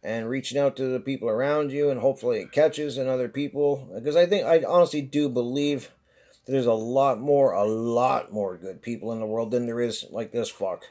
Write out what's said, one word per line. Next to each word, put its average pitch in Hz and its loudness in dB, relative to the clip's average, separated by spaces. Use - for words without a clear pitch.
and 113 -6
reaching 131 -4
out 139 2
to 135 -4
the 127 -2
people 131 -6
around 139 0
you, 143 0
and 127 0
hopefully 123 0
it 92 -10
catches 147 2
in 131 -2
other 127 -2
people. 139 -2
Because 131 -4
I 175 6
think, 185 0
I 165 6
honestly 170 4
do 143 0
believe 127 -2
that 127 -6
there's 131 2
a 113 4
lot 120 2
more, 139 4
a 101 2
lot 117 0
more 98 -4
good 92 -14
people 117 -8
in 113 -8
the 110 -6
world 110 -4
than 120 0
there 117 -4
is, 117 -4
like, 110 -8
this 117 -4
fuck. 95 -6